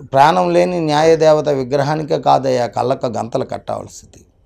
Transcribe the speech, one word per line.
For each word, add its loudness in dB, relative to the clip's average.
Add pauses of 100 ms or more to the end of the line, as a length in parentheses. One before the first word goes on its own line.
(120)
ప్రాణం 4
లేని 0
న్యాయదేవత 2
విగ్రహానికే -2
కాదయ్యా 0
కళ్ళక -4
గంతలు -6
కట్టాల్సింది. -14 (220)